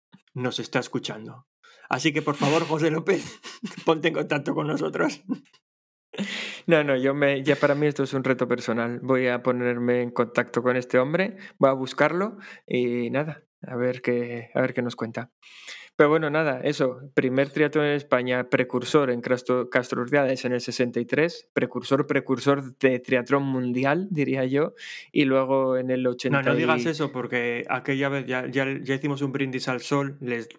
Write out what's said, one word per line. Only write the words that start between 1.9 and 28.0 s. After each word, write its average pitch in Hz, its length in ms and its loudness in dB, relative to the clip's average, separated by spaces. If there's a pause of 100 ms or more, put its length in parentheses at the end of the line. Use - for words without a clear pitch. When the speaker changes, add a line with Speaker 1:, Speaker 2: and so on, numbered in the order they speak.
Speaker 1:
que, 147 100 -2
por 147 140 -2
favor, 147 260 2
José 156 300 0
López, - 480 -2 (220)
<laughs> - 220 -12
ponte 165 240 2
en 151 60 -2
contacto 147 400 -2
con 151 140 -2
nosotros. 156 560 -2 (1400)
Speaker 2:
No, 156 180 6
no, 139 120 2
yo 135 180 2
me, 139 280 2
ya 139 140 4
para 143 180 4
mí 151 120 2
esto 139 180 0
es 131 100 -6
un 135 80 -2
reto 127 240 0
personal. 120 560 -2
Voy 127 240 2
a 123 160 0
ponerme 123 600 2
en 120 80 -4
contacto 120 520 0
con 127 140 2
este 123 220 0
hombre, 165 380 0 (220)
voy 139 120 6
a 135 40 2
buscarlo 156 640 0 (280)
y 120 440 -2
nada, 147 320 -4 (180)
a 127 160 -10
ver 127 240 -2
qué, 120 540 -2
a 131 80 2
ver 127 100 0
qué 127 80 -4
nos 120 160 -4
cuenta. 117 360 -8 (640)
Pero 147 140 8
bueno, 156 220 2
nada, 147 340 0
eso, 135 360 0 (140)
primer 135 360 2
triatlón 147 340 2
en 147 80 2
España, 127 560 0
precursor 127 600 2
en 120 100 0
Castro, 123 480 0
Castro 123 320 0
Urdiales 131 460 0
en 123 80 0
el 120 80 -2
sesenta 123 380 -2
y 120 40 -2
tres, 147 480 -2
precursor, 135 540 0
precursor 135 720 0
de 131 200 4
triatlón 127 440 2
mundial, 135 680 0
diría 135 360 0
yo, 139 280 0 (380)
y 143 140 4
luego 131 500 2
en 127 140 -2
el 127 120 0
Speaker 1:
No, 127 80 2
Speaker 2:
ochenta 127 320 0
Speaker 1:
no 131 120 2
digas 123 320 2
Speaker 2:
y - 20 0
Speaker 1:
eso, 151 240 -2
porque 120 560 -2
aquella 135 400 0